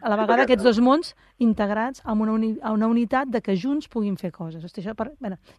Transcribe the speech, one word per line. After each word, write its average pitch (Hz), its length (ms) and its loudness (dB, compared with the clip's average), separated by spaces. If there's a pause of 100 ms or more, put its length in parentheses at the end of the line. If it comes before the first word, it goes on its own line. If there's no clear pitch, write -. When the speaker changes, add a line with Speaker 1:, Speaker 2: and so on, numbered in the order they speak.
Speaker 1:
a 277 100 -4
la 208 60 2
Speaker 2:
Sí, 214 60 2
Speaker 1:
vegada 214 60 0
Speaker 2:
perquè 233 160 4
Speaker 1:
aquests 208 180 4
dos 226 180 4
mons 269 360 2 (220)
integrats 220 680 0
en 214 140 0
una 220 120 0
uni-, 220 300 -2
a 220 100 -4
una 214 140 2
unitat 240 420 0
de 233 140 -2
que 196 140 0
junts 277 320 -2
puguin 202 280 -4
fer 180 160 -8
coses. 165 320 -12
Hosti, 180 160 -14
això 208 140 -8
per, 233 240 -6
bueno, 202 180 -8 (220)